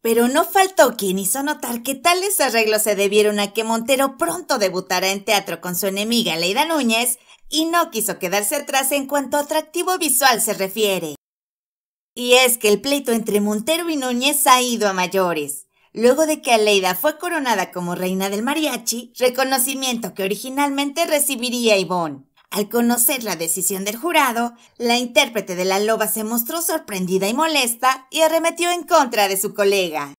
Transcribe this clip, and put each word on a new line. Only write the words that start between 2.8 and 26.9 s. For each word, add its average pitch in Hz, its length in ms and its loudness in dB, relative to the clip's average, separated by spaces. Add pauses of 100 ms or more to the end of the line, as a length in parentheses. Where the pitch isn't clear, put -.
se 214 120 0
debieron 208 460 2
a 202 140 -4
que 220 100 -2
Montero 254 540 0
pronto 339 400 -2
debutara 185 500 -2
en 196 160 -4
teatro 196 380 -2
con 180 120 -8
su 175 120 -4
enemiga 208 480 -2
Aleida 190 320 0
Núñez 240 520 0 (300)
y 311 160 -2
no 330 260 0
quiso 208 280 -4
quedarse 202 380 -2
atrás 269 360 -2
en 277 140 -2
cuanto 285 320 -2
a - 20 2
atractivo 311 560 0
visual 277 460 2
se 214 100 -2
refiere. 190 600 -2 (1000)
Y 247 200 2
es 247 240 4
que 214 100 2
el 202 140 2
pleito 277 300 0
entre 208 280 0
Montero 226 480 0
y 311 80 -2
Núñez 262 500 0
ha 254 140 6
ido 220 300 0
a - 20 -2
mayores, 180 760 -2 (260)
luego 262 320 4
de 302 160 -2
que 262 100 2
Aleida 208 420 4
fue 302 220 -2
coronada 269 560 -2
como 175 220 -4
reina 190 340 -2
del 202 140 -4
mariachi, 262 760 -4
reconocimiento 254 960 -2
que 190 120 -6
originalmente 277 840 -2
recibiría 247 720 0
Ivonne. 165 480 -4 (240)
Al 208 180 -2
conocer 240 560 0
la 196 100 -2
decisión 180 500 -4
del 214 120 -4
jurado, 240 580 0 (220)
la 233 200 0
intérprete 240 600 0
de 180 80 -2
La 190 160 2
Loba 220 260 0
se 220 160 -4
mostró 233 400 -4
sorprendida 196 640 -2